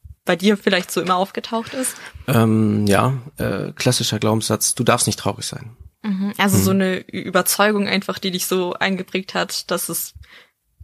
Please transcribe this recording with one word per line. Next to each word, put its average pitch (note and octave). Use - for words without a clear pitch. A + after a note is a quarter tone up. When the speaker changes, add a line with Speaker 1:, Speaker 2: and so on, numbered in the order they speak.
Speaker 1:
bei F3+
dir G3
vielleicht F#3
so F#3+
immer F3+
aufgetaucht A3
ist? C4
Speaker 2:
Ähm, A2
ja, G#2+
äh, G2+
klassischer A#2
Glaubenssatz, A2
du -
darfst A#2
nicht G#2+
traurig G2+
sein. -
Speaker 1:
Mhm. G3
Also G3
Speaker 2:
Mhm. F#3+
Speaker 1:
so F#3+
eine F#3+
Ü-, F#3+
Überzeugung G3+
einfach, F#3+
die F#3+
dich F3+
so F3+
eingeprägt F#3+
hat, -
dass F3
es, -